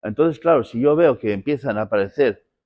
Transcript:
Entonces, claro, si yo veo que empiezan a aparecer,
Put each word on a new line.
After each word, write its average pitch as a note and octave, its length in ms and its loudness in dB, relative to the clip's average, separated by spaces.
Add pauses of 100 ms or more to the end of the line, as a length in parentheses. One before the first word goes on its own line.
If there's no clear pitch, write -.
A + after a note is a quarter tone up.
Entonces, D3 380 -2
claro, D#3+ 240 2
si A#2 180 -8
yo D3 140 4
veo D#3 220 2
que G#2+ 160 -4
empiezan A2+ 440 -4
a G#2+ 60 -4
aparecer, G#2 640 -2 (200)